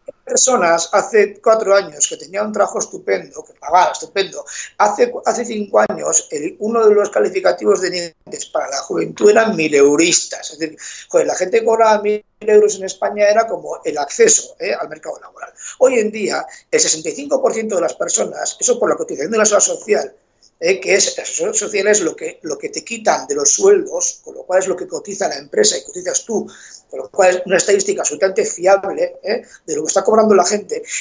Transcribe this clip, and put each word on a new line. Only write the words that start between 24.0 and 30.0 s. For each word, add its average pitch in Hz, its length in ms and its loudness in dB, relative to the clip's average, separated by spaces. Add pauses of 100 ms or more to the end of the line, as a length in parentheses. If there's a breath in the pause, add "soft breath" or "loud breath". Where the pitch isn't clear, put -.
con 135 100 -16
lo 135 80 -14
cual 185 180 0
es - 80 -2
lo - 80 -2
que - 120 -10
cotiza 175 400 -6
la 147 80 -8
empresa 143 400 0
y - 80 -10
cotizas - 400 -6
tú, 214 260 -4 (400 loud breath)
con - 80 -10
lo - 100 -10
cual 185 280 4
es 180 100 -4
una 185 100 2
estadística 196 460 2
absolutamente 190 420 -2
fiable, 180 800 0
¿eh? 220 220 -4 (200 loud breath)
de 151 120 -6
lo 151 60 -2
que 156 60 -6
está 190 140 0